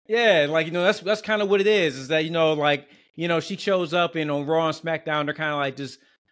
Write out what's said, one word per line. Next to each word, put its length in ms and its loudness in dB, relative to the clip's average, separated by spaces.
Yeah, 420 4
like, 160 0
you 80 -8
know, 100 0
that's, 160 2
that's 220 -2
kinda 240 -2
what 160 2
it 60 2
is, 300 2
is 120 -12
that, 160 2
you 40 -6
know, 240 2
like, 360 0
you 140 -4
know, 100 2
she 160 -8
shows 380 -2
up 220 0
and 140 -4
on 160 -2
Raw 220 2
and 80 -2
SmackDown, 500 -4
they're 80 -4
kinda, 220 -4
like, 220 -4
just 200 -10